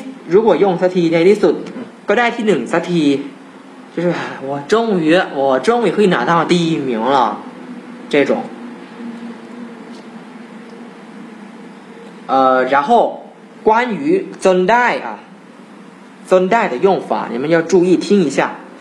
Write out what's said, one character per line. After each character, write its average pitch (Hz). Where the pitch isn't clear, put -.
如 180
果 214
用 180
สั 180
ก 180
ที -
ใ -
น -
ที่ 196
สุ -
ด -
ก็ -
ไ -
ด้ -
ที่ -
ห 208
นึ่ -
ง 127
สั -
ก 175
ที， 180
就 165
是 175
我 143
终 214
于， 160
我 135
终 233
于 170
可 202
以 202
拿 143
到 160
第 165
一 156
名 127
了， 120
这 147
种。 -
呃， 131
然 139
后 214
关 226
于 165
真 185
代 226
啊， 107
真 185
代 214
的 123
用 175
法， 104
你 117
们 143
要 165
注 170
意 180
听 202
一 143
下， 131